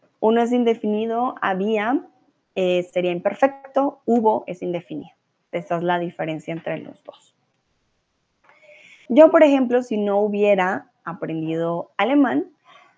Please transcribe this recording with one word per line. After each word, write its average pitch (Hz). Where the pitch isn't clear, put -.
Uno 226
es 233
indefinido, 226
había, 214
eh, 180
sería 180
imperfecto, 269
hubo 220
es 180
indefinido. 170
Esa 170
es 170
la 175
diferencia 165
entre 165
los -
dos. -
Yo, 302
por 330
ejemplo, 254
si 220
no 202
hubiera 202
aprendido 165
alemán, 269